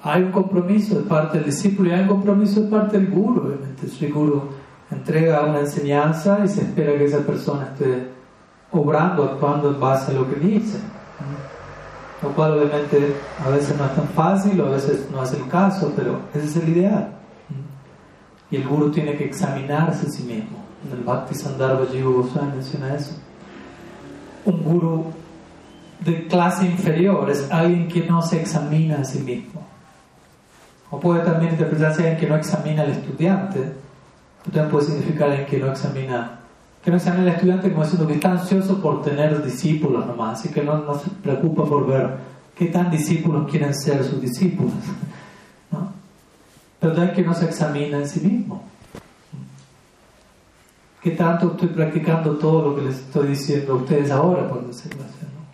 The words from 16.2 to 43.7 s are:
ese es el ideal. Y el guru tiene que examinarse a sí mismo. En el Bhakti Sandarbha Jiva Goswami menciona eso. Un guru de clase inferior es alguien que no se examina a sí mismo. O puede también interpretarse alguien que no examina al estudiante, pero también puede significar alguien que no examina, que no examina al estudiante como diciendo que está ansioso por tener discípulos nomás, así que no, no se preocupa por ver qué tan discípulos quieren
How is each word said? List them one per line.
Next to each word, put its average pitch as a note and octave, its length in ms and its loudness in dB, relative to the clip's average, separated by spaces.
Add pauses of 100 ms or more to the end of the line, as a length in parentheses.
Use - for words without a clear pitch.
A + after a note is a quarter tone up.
ese D3+ 140 -2
es D3+ 100 -4
el D#3+ 120 2
ideal. F#3 400 2 (1400)
Y C#3+ 40 -2
el C3 120 -4
guru D3 240 2
tiene D3 240 -2
que C#3+ 80 0
examinarse C#3+ 840 0
a - 40 -4
sí - 120 -8
mismo. A2+ 400 -8 (240)
En C3 120 -10
el B2 40 -8
Bhakti B2 320 -2
Sandarbha C3 520 0
Jiva C3 240 -2
Goswami C3 420 2
menciona C3 420 -6
eso. - 220 -8 (1300)
Un E3+ 180 2
guru E3 440 2 (1000)
de E3 220 0
clase F3+ 400 2
inferior E3+ 640 2
es C#3+ 200 -2
alguien E3+ 380 2
que E3 160 0
no E3+ 180 2
se D#3+ 180 0
examina D#3 560 0
a C3+ 80 -2
sí - 160 -6
mismo. B2+ 420 -8 (1300)
O C3+ 100 -10
puede E3+ 240 2
también E3 280 2
interpretarse D#3 500 2
alguien D#3+ 160 2
que D3+ 100 0
no D#3 80 2
examina D3+ 460 0
al C#3 80 0
estudiante, D#3+ 840 -2 (720)
pero - 100 -8
también D3+ 180 2
puede D3 160 2
significar D3 440 0
alguien C#3 160 -2
que C#3 120 -2
no C3 100 -2
examina, C3 720 -6 (420)
que - 80 0
no F3 60 4
examina F3+ 260 2
al F3+ 140 4
estudiante F#3 340 2
como D#3 140 0
diciendo D#3+ 220 2
que D3+ 80 0
está F#3 180 2
ansioso F#3+ 480 0
por C#3 220 0
tener D3 400 2
discípulos C#3 640 0
nomás, - 340 -6
así E3 100 -6
que D3 120 -2
no, D3+ 160 0
no D3 200 -4
se - 120 -6
preocupa D3 540 0
por D3 220 2
ver C3+ 240 2 (440)
qué F3 120 0
tan F3 240 2
discípulos D#3 600 0
quieren D3 240 0